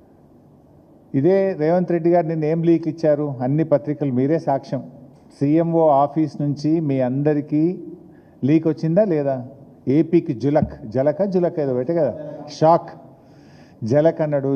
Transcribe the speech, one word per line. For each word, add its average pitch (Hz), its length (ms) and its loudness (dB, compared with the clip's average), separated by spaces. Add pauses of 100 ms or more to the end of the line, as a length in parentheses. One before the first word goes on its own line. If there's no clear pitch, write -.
(1160)
ఇదే 156 220 2 (160)
రేవంత్ 170 400 0
రెడ్డి 170 180 0
గారు 170 160 4
నిన్న 160 180 -4
ఏం 160 180 0
లీక్ 165 260 2
ఇచ్చారు? 151 380 0 (160)
అన్ని 143 220 0
పత్రికలు 147 480 -2
మీరే 135 260 0
సాక్ష్యం. 135 420 -4 (520)
సీఎంఓ 165 520 2 (120)
ఆఫీస్ 143 440 0
నుంచి 147 300 -2 (100)
మీ 143 200 -2
అందరికీ 147 600 0 (800)
లీక్ 156 260 2
వచ్చిందా 165 360 0
లేదా? 147 320 -2 (520)
ఏపీకి 160 460 2
జులక్, 139 400 0 (120)
జలక, 131 380 0
జులక్ 175 360 -2
ఏదో 139 140 -2
పెట్టే 127 200 -2
కదా, 147 180 0 (360)
షాక్, 165 420 2 (920)
జలక్ 151 360 2
అన్నాడు, 143 360 -2